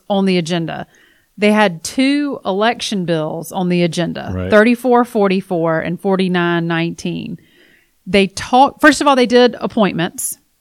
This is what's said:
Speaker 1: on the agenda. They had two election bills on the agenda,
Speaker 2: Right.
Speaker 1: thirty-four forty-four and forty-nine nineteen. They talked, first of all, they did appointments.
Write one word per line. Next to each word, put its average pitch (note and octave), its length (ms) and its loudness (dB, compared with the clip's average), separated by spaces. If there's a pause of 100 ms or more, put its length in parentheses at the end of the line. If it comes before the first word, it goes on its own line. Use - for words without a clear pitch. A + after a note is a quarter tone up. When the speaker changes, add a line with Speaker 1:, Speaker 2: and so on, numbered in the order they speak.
(100)
Speaker 1:
on G3 160 0
the F#3 100 2
agenda. E3 500 -4 (520)
They G#3 140 2
had G3+ 300 2
two C#4 600 -2
election G3 600 -4
bills D#3+ 440 -4
on F3+ 200 -4
the F3 120 2
agenda, D#3+ 500 -4
Speaker 2:
Right. F#2 180 -4
Speaker 1:
thirty-four A#3+ 560 4
forty-four F#3 760 -2
and F3 180 -6
forty-nine F3+ 720 0
nineteen. E3+ 720 -6 (680)
They G3 220 2
talked, - 540 0
first D4 180 6
of D4 60 0
all, C#4 100 4
they B3 100 4
did A#3+ 320 4
appointments. - 800 -2 (220)